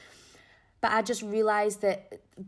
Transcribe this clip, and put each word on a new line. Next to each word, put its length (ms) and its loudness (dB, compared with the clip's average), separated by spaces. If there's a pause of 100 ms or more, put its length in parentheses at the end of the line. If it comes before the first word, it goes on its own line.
(800)
But 100 2
I 100 2
just 220 -4
realised 580 0
that 380 -2 (280)